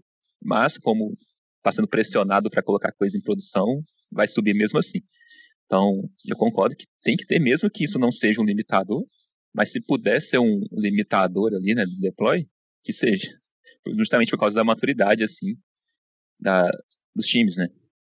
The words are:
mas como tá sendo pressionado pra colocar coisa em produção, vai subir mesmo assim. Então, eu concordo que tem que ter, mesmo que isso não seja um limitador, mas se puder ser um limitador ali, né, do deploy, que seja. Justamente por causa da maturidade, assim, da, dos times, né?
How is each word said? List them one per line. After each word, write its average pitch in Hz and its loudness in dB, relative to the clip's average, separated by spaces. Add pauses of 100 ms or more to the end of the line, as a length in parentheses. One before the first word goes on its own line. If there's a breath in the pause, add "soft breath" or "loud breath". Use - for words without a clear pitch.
(400)
mas 110 0
como 110 -2 (520)
tá - 2
sendo 110 0
pressionado 104 0
pra - -2
colocar - -2
coisa 101 -2
em 95 -4
produção, 98 0 (460)
vai 104 0
subir 104 0
mesmo 107 0
assim. - -2 (680 soft breath)
Então, - 0 (200)
eu - -6
concordo 113 0
que - -18 (180)
tem 131 0
que - -6
ter, - 0
mesmo 147 2
que - -4
isso 127 -2
não 123 2
seja 107 2
um 110 2
limitador, 104 0 (500)
mas 107 0
se 117 -2
puder 117 2
ser - 2
um 110 2 (100)
limitador 101 0
ali, 98 -2
né, 117 0
do 92 -6
deploy, 110 0 (360)
que 220 -6
seja. 208 0 (720 soft breath)
Justamente 113 0
por - -4
causa 104 0
da 110 2
maturidade, 113 0
assim, 104 -6 (840)
da, 92 2 (460)
dos 107 -4
times, 107 0
né? 87 -2 (420)